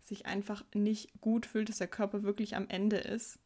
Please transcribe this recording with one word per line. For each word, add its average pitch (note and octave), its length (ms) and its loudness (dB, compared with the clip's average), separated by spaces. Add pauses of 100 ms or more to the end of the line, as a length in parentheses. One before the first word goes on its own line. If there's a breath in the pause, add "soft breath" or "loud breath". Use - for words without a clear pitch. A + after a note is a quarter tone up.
sich - 240 -10
einfach G3+ 480 -4
nicht G#3 480 2
gut A3+ 240 4
fühlt, G#3+ 240 0
dass - 80 -4
der F3+ 100 -2
Körper G#3 360 -2
wirklich G#3 320 0
am G3 120 -2
Ende G3+ 300 2
ist - 480 -4